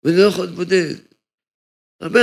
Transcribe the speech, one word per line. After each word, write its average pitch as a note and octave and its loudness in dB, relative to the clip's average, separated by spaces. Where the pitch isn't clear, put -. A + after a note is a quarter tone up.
ואני E3 0
לא G3+ 6
יכול F#3 -4
להתבודד. F3 -6
הרבה E3 0